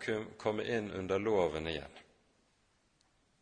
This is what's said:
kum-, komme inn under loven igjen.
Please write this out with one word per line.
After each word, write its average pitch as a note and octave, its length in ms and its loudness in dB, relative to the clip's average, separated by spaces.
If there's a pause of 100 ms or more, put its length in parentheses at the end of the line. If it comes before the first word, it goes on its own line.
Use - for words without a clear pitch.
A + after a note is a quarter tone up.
kum-, A2 320 -2
komme G#2+ 320 -2
inn A2 220 0 (100)
under F#2+ 240 0
loven E2+ 480 4
igjen. D2 300 -6 (1400)